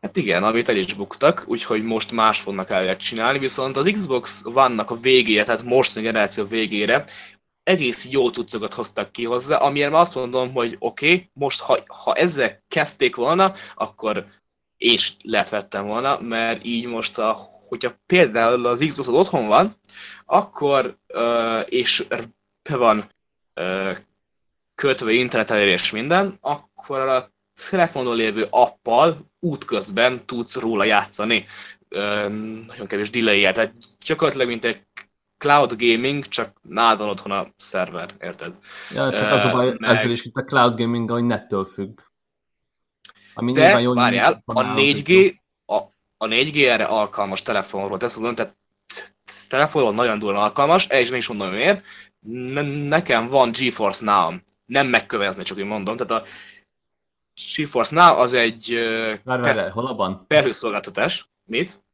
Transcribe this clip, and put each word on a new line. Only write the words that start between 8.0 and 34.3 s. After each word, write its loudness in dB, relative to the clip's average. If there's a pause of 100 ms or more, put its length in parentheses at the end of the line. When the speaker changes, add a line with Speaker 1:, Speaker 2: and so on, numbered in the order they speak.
Speaker 1:
jó 2
cuccokat -6
hoztak -8
ki -8
hozzá, -2
amilyen 0
azt 4
mondom, -4
hogy -2
oké, 0
most -4
ha, 2 (280)
ha 0
ezzel -2
kezdték -2
volna, 2 (220)
akkor -6 (500)
én 4
is 0
lehet 0
vettem -6
volna, -2
mert -4
így -6
most, -6
a, 0 (360)
hogyha -6 (140)
például 4
az 0
Xboxod -4
otthon 2
van, 4 (480)
akkor, 0 (100)
ö, 0
és -2 (640)
be -2
van, 2 (440)
ö, -4 (840)
kötve 0
internet 0
elérés 2
minden, -2
akkor -8
a -2 (380)
telefonon 0
lévő 0
appal 2 (220)
útközben -2
tudsz -8
róla 0
játszani. -2 (420)
Ö, -4 (380)
nagyon -16
kevés -4
delay-jel, 4
tehát 0 (340)
gyakorlatilag 0